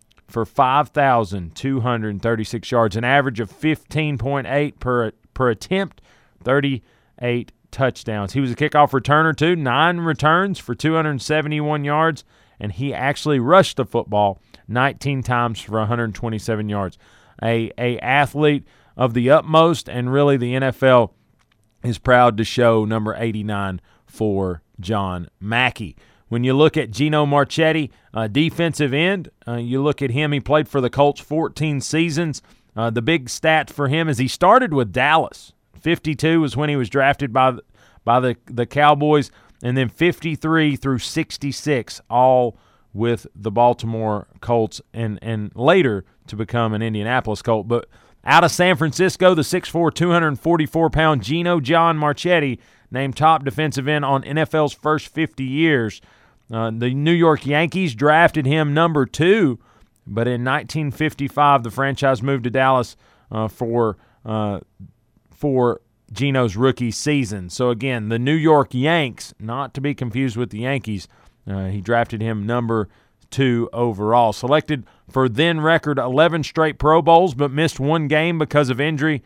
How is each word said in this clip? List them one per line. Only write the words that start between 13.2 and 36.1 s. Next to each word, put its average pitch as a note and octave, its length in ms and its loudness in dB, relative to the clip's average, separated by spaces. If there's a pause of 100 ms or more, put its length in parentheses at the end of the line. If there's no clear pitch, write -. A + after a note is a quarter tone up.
rushed D#3 360 4
the C3 80 -2
football G#2 560 -2 (260)
nineteen C3+ 560 -2
times A#2+ 380 -2
for G#2 180 -6
a A2 80 0
hundred A2+ 280 -2
twenty-seven G#2+ 560 -6
yards. G2+ 260 -6 (460)
A, A2+ 340 0
a A#2+ 220 -2
athlete C#3+ 640 0 (320)
of B2 160 0
the A#2+ 160 0
utmost, D#3 580 4
and B2 240 -6
really C#3 280 4
the A#2+ 160 -2
N C3 80 0
F C3 200 -2
L B2 300 6 (720)
is A#2+ 160 -4
proud B2 400 4
to A2+ 60 0
show A2+ 420 2
number G#2+ 280 -4
eighty-nine G2+ 680 -6 (240)
for G2 560 -4 (180)
John F#2 480 -4 (100)
Mackey. A2+ 560 -4 (340)
When A#2+ 140 -4
you C3 120 2
look C#3+ 220 4
at B2+ 140 -4
Gino D3+ 360 0
Marchetti, D3 640 0 (220)
uh, A2 140 -4
defensive D3+ 680 0
end, F3 340 -2 (180)
uh, A#2+ 100 -6
you A#2+ 260 -4
look D3 180 0
at C#3 100 -2
him, D3 220 -2
he C#3+ 80 -2
played D3+ 280 0
for C#3+ 120 -2
the B2 100 0
Colts C#3+ 300 2
fourteen D3+ 600 -4
seasons. D#3+ 600 -2 (340)
Uh, A2+ 160 -2
the A#2 120 -2
big B2+ 260 0
stat D#3 420 0
for C#3+ 180 -2
him D#3+ 200 0
is C#3 100 -2
he C3 80 0
started G3+ 460 4
with B2+ 180 0
Dallas. C#3 640 0 (260)
Fifty-two D#3+ 640 0